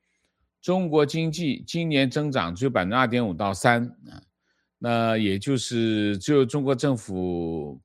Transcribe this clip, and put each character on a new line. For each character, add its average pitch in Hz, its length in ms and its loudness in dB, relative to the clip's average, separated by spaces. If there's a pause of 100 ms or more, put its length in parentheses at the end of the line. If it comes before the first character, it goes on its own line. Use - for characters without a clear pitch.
(600)
中 180 300 0
国 147 160 4
经 160 260 -2
济 160 360 -4
今 170 200 -2
年 139 220 2
增 151 220 -2
长 87 240 -2
只 104 100 -2
有 127 60 0
百 117 100 2
分 90 80 0
之 110 60 -2
二 127 120 4
点 120 180 0
五 98 60 -2
到 98 220 -2
三， 120 320 2 (240)
啊， - 80 -18 (640)
那 117 360 0
也 101 220 2
就 135 180 -2
是 110 600 0
只 147 160 0
有 139 100 6
中 139 200 -2
国 139 100 0
政 131 240 0
府 85 880 -4